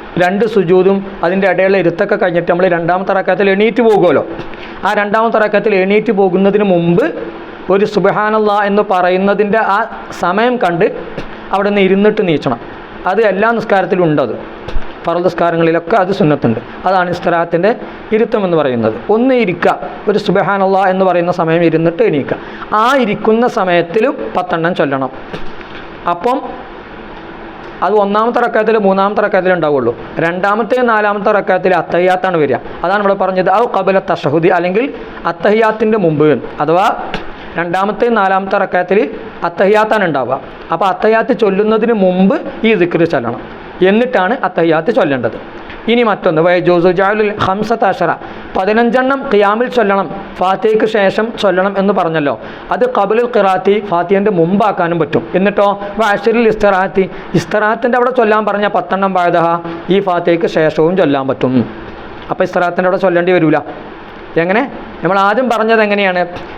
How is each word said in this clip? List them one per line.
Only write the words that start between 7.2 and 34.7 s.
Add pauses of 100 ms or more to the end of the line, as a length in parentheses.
ഒരു
സുബ്ഹാനല്ലാ (120)
എന്ന് (120)
പറയുന്നതിൻ്റെ (160)
ആ (460)
സമയം
കണ്ട് (680)
അവിടെ
നിന്ന്
ഇരുന്നിട്ട്
നീച്ചണം. (520)
അത് (100)
എല്ലാ (100)
നിസ്കാരത്തിലും
ഉണ്ടത്, (720)
ഫർദ്
നിസ്കാരങ്ങളിലൊക്കെ
അത്
സുന്നത്തുണ്ട്. (280)
അതാണ്
ഇസ്തിറാഹത്തിൻ്റെ (460)
ഇരുത്തം
എന്ന്
പറയുന്നത്. (200)
ഒന്ന്
ഇരിക്കുക, (380)
ഒരു
സുബ്ഹാനല്ലാ (100)
എന്ന്
പറയുന്ന
സമയം
ഇരുന്നിട്ട്
എണീക്കുക. (440)
ആ (180)
ഇരിക്കുന്ന (140)
സമയത്തിലും (220)
പത്തെണ്ണം
ചൊല്ലണം. (1000)
അപ്പം (1500)
അത്
ഒന്നാമത്തെ
റക്അത്തിൽ (100)
മൂന്നാമത്തെ
റക്അത്തിൽ
ഉണ്ടാവുള്ളൂ. (320)
രണ്ടാമത്തെ (120)
നാലാമത്തെ
റക്അത്തിൽ
അത്തഹിയാത്താണ്
വരിക. (260)
അതാണ്
ഇവിടെ
പറഞ്ഞത്, (100)
ഔ (100)
ഖബല (100)
തശഹുദി,
അല്ലെങ്കിൽ (460)